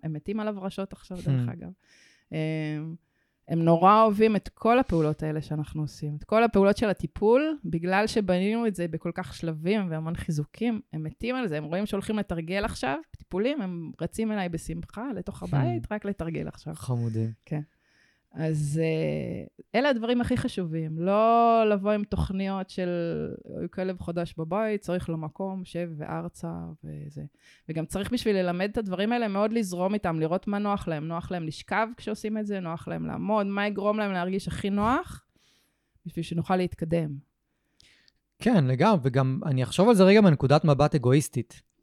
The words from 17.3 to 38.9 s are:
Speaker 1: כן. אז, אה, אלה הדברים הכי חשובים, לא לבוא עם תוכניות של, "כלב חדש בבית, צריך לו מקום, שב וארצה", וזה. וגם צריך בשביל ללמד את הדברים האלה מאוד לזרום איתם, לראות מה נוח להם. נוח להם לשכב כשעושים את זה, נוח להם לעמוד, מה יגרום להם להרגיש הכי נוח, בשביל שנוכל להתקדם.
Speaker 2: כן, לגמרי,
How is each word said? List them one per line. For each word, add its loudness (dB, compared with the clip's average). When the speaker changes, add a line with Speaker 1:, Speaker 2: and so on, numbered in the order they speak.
Speaker 1:
כן. -4
אז, -2
אה, -2
אלה 2
הדברים 0
הכי 0
חשובים, -4
לא 2
לבוא 2
עם 0
תוכניות -4
של, -4
"כלב -6
חדש -4
בבית, -2
צריך -4
לו -4
מקום, -8
שב -8
וארצה", -8
וזה. -12
וגם -4
צריך -4
בשביל 2
ללמד 0
את -2
הדברים -2
האלה 0
מאוד 0
לזרום 0
איתם, -2
לראות 0
מה -2
נוח -2
להם. -4
נוח -8
להם -4
לשכב -2
כשעושים -6
את -4
זה, -4
נוח -8
להם -6
לעמוד, -2
מה -2
יגרום 0
להם -2
להרגיש -4
הכי -4
נוח, 0
בשביל -6
שנוכל -2
להתקדם. -2
Speaker 2:
כן, 4
לגמרי, 4